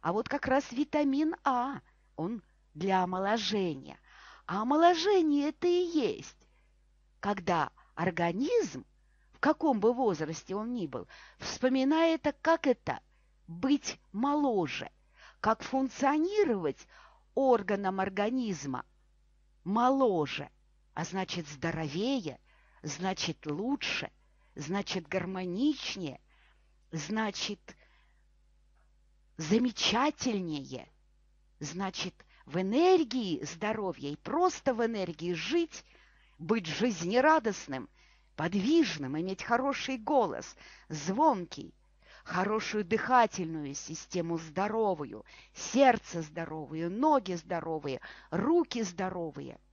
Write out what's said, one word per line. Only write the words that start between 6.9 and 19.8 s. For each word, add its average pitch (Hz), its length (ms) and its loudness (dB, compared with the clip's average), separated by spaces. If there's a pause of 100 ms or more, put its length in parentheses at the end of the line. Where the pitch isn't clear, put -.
когда 185 500 0 (240)
организм, 175 920 0 (460)
в - 80 -20
каком 302 400 2
бы 214 140 4
возрасте 185 640 -2
он 226 180 -4
ни 190 140 -4
был, 127 180 -8 (320)
вспоминает, 294 880 2
а 285 60 2
как 330 340 2
это — - 340 0 (460)
быть 180 540 0 (100)
моложе, 240 800 0 (500)
как 220 220 0
функционировать 269 1300 0 (480)
органам 202 640 2
организма 190 840 -2 (800)
моложе, 214 880 2 (440)